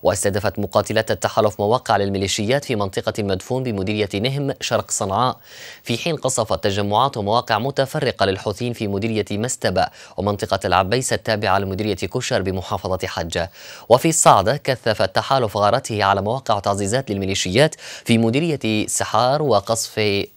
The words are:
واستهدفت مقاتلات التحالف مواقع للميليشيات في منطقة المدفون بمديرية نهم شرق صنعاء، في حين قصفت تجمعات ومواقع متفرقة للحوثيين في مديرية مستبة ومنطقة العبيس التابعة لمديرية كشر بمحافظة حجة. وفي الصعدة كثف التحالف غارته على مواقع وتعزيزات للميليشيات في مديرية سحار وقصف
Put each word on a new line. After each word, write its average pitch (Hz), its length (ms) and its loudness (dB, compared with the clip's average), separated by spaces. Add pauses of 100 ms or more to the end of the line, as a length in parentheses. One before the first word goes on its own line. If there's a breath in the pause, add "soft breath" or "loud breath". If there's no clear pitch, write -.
واستهدفت 101 560 0
مقاتلات 107 520 0
التحالف 107 480 0
مواقع 107 380 2
للميليشيات 101 680 -2
في 123 100 -2
منطقة 104 440 -4
المدفون 104 440 -2
بمديرية 104 500 -2
نهم 135 480 -2
شرق - 300 -2
صنعاء، 110 460 -2 (460 loud breath)
في 117 140 -2
حين 165 180 -2
قصفت - 480 -2
تجمعات 104 540 2
ومواقع 110 420 0
متفرقة 135 680 -2
للحوثيين 104 480 -2
في 110 140 -4
مديرية 101 440 -2
مستبة 104 560 -2 (300 loud breath)
ومنطقة 101 480 -2
العبيس 98 480 2
التابعة 104 460 0
لمديرية 98 360 -2
كشر 113 460 -2
بمحافظة 92 640 -4
حجة. 85 440 -4 (380 loud breath)
وفي 131 200 6
الصعدة 131 480 6
كثف 117 440 -2
التحالف 113 560 0
غارته 104 460 2
على 98 180 4
مواقع 113 340 -2
وتعزيزات 104 560 0
للميليشيات 98 680 2
في - 380 0
مديرية 113 680 2
سحار 123 540 2
وقصف 104 840 0 (120)